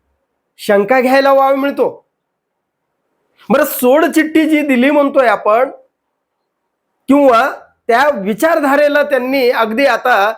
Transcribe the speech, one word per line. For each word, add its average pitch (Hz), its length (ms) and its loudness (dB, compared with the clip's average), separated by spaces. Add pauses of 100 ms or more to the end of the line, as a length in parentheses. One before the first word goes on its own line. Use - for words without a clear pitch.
(600)
शंका 202 420 0
घ्यायला 269 320 2
वाव 269 220 2
मिळतो. 269 320 -2 (1600)
बरं, 285 160 0
सोडचिठ्ठी 311 800 0
जी 302 180 0
दिली 262 280 0
म्हणतोय 277 360 0
आपण, 220 420 0 (1400)
किंवा 269 400 4 (400)
त्या 247 260 2
विचारधारेला 285 880 0
त्यांनी 262 480 -2
अगदी 233 340 -2
आता 226 520 0